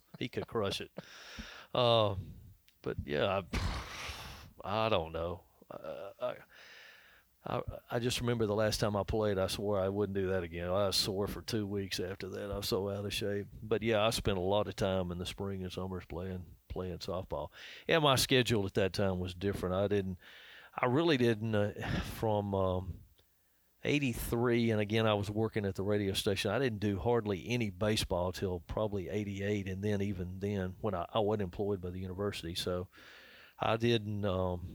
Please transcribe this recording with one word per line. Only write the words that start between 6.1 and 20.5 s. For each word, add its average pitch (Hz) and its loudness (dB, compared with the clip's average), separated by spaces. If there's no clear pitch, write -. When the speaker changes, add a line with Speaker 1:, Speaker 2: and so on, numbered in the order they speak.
Speaker 2:
I, 123 -2
I, - -2
I 123 -2
just 117 0
remember 120 0
the 104 2
last 107 2
time 104 2
I 98 2
played, 107 0
I 92 2
swore 104 0
I 95 2
wouldn't 98 0
do 95 2
that 92 0
again. 85 -6
I 95 2
was 90 0
sore 98 0
for 90 -8
two 107 -2
weeks 98 -4
after 92 -6
that. 101 -6
I 98 -4
was 101 -4
so 101 0
out 101 -2
of 101 -4
shape. 101 -2
But, 107 0
yeah, 110 4
I 113 4
spent 107 2
a 90 0
lot 98 2
of 98 -6
time 95 2
in 87 -6
the 90 -6
spring 98 -6
and 92 -6
summers 92 -6
playing, 90 -6
playing 90 -6
softball. 85 -4
And 160 6
my 135 6
schedule 120 4
at 101 -4
that 95 4
time 95 2
was 90 -4
different. 92 0
I 101 4
didn't, 95 2